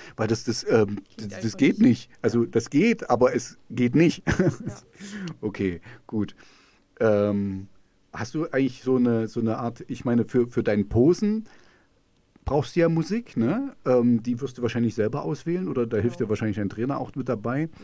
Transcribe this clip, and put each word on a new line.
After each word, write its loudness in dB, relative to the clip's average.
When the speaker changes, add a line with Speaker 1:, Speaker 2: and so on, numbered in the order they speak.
Speaker 1:
weil 0
das, -2
das, -4
ähm, 4
Speaker 2:
Geht -10
Speaker 1:
das, -10
das -12
Speaker 2:
einfach -4
Speaker 1:
geht 2
Speaker 2:
nicht. 4
Speaker 1:
nicht. -20
Also 2
Speaker 2:
Ja. -4
Speaker 1:
das -2
geht, 2
aber 4
es -6
geht 0
nicht. 4
<laughs> 2
Speaker 2:
Ja. -8
Speaker 1:
Okay, -4
gut. -6
Ähm, 0
hast -8
du -4
eigentlich -2
so 2
eine, 2
so -6
eine 0
Art, -8
ich -8
meine, 2
für, 2
für -2
deinen 0
Posen 2
brauchst 0
du 6
ja 6
Musik, -2
ne? 0
Ähm, 4
die -4
wirst -8
du -14
wahrscheinlich 0
selber -2
auswählen -4
oder -2
da -2
hilft 0
Speaker 2:
Genau. -2
Speaker 1:
dir -4
wahrscheinlich -2
dein -4
Trainer -4
auch -10
mit -6
dabei? -4
Speaker 2:
Nee, -8